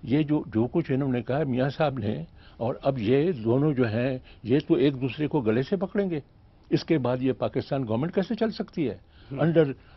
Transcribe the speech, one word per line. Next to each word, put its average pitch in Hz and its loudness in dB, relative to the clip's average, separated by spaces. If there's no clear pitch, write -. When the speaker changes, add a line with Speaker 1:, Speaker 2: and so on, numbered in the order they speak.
Speaker 1:
ये 143 2
जो, 151 0
जो 110 2
कुछ 160 -2
इन्होंने 131 0
कहा 139 -2
मियाँ 131 0
साहब 135 -2
ने, 117 -4
और 117 -4
अब 139 0
ये 139 2
दोनों 131 0
जो 123 2
हैं, 120 -2
ये 131 2
तो 151 2
एक 135 4
दूसरे 135 -4
को 151 0
गले 110 2
से 196 -2
पकड़ेंगे। 185 -4
इसके 160 2
बाद 123 0
ये 127 2
पाकिस्तान 131 -2
गवर्नमेंट 120 -2
कैसे 196 -2
चल 220 -2
सकती 175 -6
है?" 98 -6
Speaker 2:
हम्म। 135 -4
Speaker 1:
under, 156 4